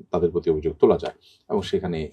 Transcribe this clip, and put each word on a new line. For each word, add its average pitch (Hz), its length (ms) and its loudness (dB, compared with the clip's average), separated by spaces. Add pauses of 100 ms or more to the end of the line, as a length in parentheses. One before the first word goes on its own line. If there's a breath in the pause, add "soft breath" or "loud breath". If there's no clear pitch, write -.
(120)
তাদের 85 200 0
প্রতি 85 180 0
অভিযোগ 78 240 0
তোলা 90 240 4
যায় - 160 -8 (360 soft breath)
এবং 104 120 -2
সেখানে 87 520 -4